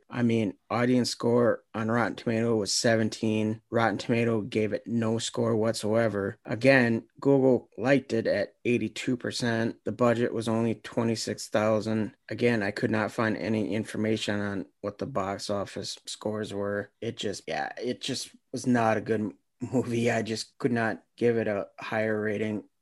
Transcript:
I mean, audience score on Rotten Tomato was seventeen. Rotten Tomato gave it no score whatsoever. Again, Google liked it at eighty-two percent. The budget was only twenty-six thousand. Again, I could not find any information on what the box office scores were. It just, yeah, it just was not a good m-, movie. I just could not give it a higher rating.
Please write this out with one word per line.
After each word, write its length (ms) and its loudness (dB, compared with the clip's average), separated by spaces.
I 140 -4
mean, 320 2
audience 400 2
score 520 2
on 160 -2
Rotten 260 2
Tomato 400 0
was 160 -2
seventeen. 880 2
Rotten 280 2
Tomato 420 0
gave 320 -2
it 140 -4
no 320 0
score 360 -2
whatsoever. 920 0
Again, 580 4
Google 560 4
liked 380 2
it 120 0
at 280 0
eighty-two 540 0
percent. 680 -2
The 80 -2
budget 400 2
was 160 -4
only 280 0
twenty-six 720 -4
thousand. 640 0
Again, 320 2
I 80 -2
could 200 -2
not 220 0
find 240 -2
any 380 -2
information 680 -2
on 240 -4
what 160 -8
the 100 -6
box 440 -4
office 560 -6
scores 480 -6
were. 360 -4
It 160 -6
just, 280 -6
yeah, 300 -6
it 240 -6
just 300 -6
was 140 -8
not 300 4
a 60 -2
good 180 0
m-, 140 -4
movie. 500 0
I 120 0
just 340 -8
could 160 -2
not 300 0
give 180 4
it 100 0
a 200 -2
higher 400 -2
rating. 460 -2